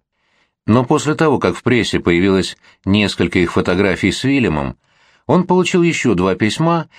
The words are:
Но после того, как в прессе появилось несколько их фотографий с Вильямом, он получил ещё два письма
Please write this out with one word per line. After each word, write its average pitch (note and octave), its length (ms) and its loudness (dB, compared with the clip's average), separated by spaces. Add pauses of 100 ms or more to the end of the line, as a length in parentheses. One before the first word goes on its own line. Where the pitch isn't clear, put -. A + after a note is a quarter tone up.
(680)
Но A#2+ 180 2
после D3+ 300 0
того, D3 240 2
как F2 180 0
в - 60 -16
прессе A#2 360 0
появилось F2+ 580 0 (280)
несколько G2 540 0
их E2+ 140 0
фотографий F#2+ 600 0
с - 100 -8
Вильямом, F2 540 -2 (500)
он F3+ 180 2
получил F#3 380 0
ещё D3 320 0
два F#2 200 0
письма D#3 540 -2 (100)